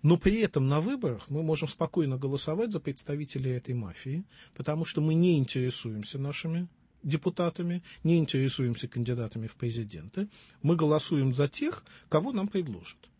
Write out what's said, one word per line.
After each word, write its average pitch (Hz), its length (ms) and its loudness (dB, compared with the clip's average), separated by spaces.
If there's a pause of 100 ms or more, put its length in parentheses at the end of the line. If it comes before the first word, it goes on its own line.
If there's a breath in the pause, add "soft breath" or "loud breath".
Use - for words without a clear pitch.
Но 160 160 6
при 208 240 2
этом 135 260 2
на 143 140 2
выборах 196 480 -2
мы 143 120 -2
можем 160 280 0
спокойно 156 480 0
голосовать 156 560 -2
за 175 80 -4
представителей 143 720 -4
этой 123 220 -4
мафии, 123 520 -6 (280 loud breath)
потому 151 300 -4
что - 160 -4
мы 156 140 4
не 170 240 6
интересуемся 123 840 -2
нашими 160 480 -4 (340)
депутатами, 170 800 -2 (220 loud breath)
не 170 140 6
интересуемся 131 720 0
кандидатами 117 580 -4
в - 80 -14
президенты. 113 720 -6 (340 loud breath)
Мы 160 140 4
голосуем 151 580 2
за 143 140 2
тех, - 380 -4 (240 loud breath)
кого 196 240 2
нам 202 160 -2
предложат. 135 480 -6 (220)